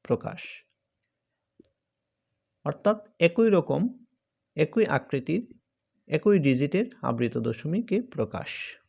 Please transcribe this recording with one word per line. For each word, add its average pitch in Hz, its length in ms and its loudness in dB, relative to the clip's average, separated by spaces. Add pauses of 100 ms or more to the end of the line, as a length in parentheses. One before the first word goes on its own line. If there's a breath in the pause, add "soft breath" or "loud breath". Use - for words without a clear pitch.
প্রকাশ, - 340 -4 (2250)
অর্থাৎ 208 320 0 (280)
একই 226 300 4
রকম, 151 240 0 (760)
একই 156 280 0 (120)
আকৃতির, 151 460 -2 (680)
একই 190 360 4
ডিজিটের 143 400 2 (240)
আবৃত 120 240 -2 (120)
দশমিকে 185 500 -4 (180)
প্রকাশ। - 360 -6 (380)